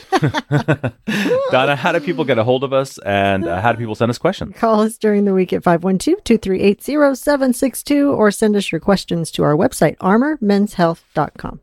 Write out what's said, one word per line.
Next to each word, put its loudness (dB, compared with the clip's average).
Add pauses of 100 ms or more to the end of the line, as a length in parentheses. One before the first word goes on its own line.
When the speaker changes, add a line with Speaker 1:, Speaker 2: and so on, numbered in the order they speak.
(240)
Speaker 1:
<laughs> -2
Donna, 2
how -2
do 0
people -2
get 0
a 2
hold 0
of -6
us, -2
and, 2
uh, -4
how 2
do -6
people -6
send 0
us -2
questions? -4
Speaker 2:
Call 2
us -2
during 2
the 2
week 0
at -2
five 2
one 0
two, 0
two 4
three -2
eight, 2
zero 2
seven 0
six -2
two, 2
or 2
send 0
us -4
your -2
questions -2
to -2
our 2
website, 0
armor 2
men's 0
health 0
dot -2
com. -12